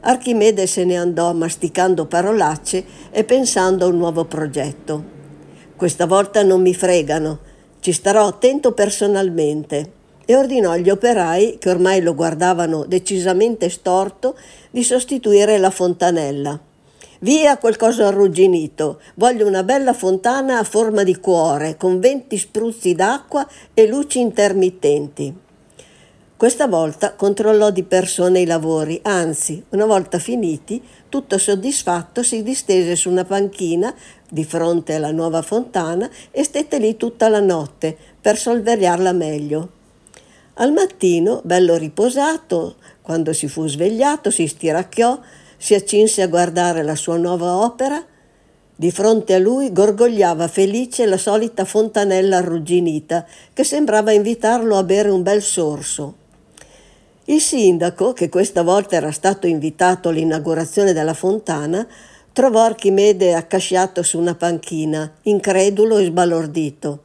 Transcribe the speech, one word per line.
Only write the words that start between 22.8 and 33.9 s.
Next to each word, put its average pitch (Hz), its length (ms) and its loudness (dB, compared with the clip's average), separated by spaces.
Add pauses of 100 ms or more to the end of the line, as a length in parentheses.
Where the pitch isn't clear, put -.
d'acqua 269 540 -2 (260)
e 220 140 6
luci 277 320 -2
intermittenti." 180 1300 -2 (920)
Questa 254 300 2
volta 160 480 -2
controllò 208 560 2
di 185 100 -2
persona 185 560 0
i 180 80 2
lavori, 160 560 -2
anzi, 165 680 -4
una 208 180 0
volta 190 320 0
finiti, 208 600 -6 (300)
tutto 269 300 -4
soddisfatto, 196 840 -4
si 226 220 -4
distese 185 520 0
su 180 140 -4
una 180 160 0
panchina 190 640 -2 (380)